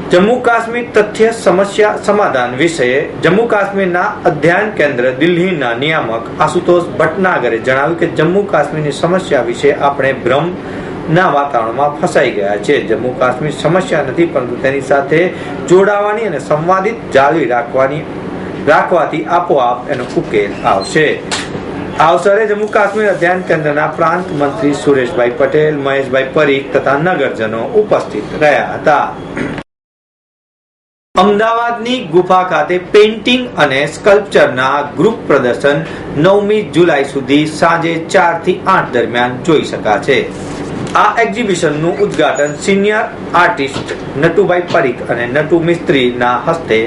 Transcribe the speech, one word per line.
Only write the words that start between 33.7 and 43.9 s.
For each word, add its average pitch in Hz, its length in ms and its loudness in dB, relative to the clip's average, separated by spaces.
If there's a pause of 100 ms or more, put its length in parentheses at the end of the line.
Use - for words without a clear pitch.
સ્કલ્પચરના 147 880 2 (140)
ગ્રુપ 185 320 0
પ્રદર્શન 139 540 2 (380)
નવમી 202 540 2
જુલાઈ 156 340 4
સુધી 139 460 0
સાંજે 165 420 0 (220)
ચાર 180 260 4
થી 180 140 0 (120)
આઠ 180 260 2
દરમિયાન 120 520 0
જોઈ 147 240 2
શકાશે. 104 480 0 (800)
આ 196 160 2 (120)
એક્ઝિબિશનનું 190 840 -2
ઉદ્ઘાટન 147 600 0
સિનિયર 202 400 2 (300)
આર્ટિસ્ટ 165 580 0 (300)